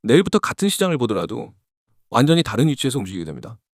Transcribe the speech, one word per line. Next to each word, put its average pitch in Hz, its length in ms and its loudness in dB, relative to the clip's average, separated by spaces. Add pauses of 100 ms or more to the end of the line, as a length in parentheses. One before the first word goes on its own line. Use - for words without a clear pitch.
내일부터 170 360 4
같은 - 280 -2
시장을 185 300 0
보더라도 107 560 -4 (560)
완전히 156 320 4
다른 - 260 0
위치에서 139 300 -2
움직이게 95 260 -6
됩니다. 76 360 -14 (140)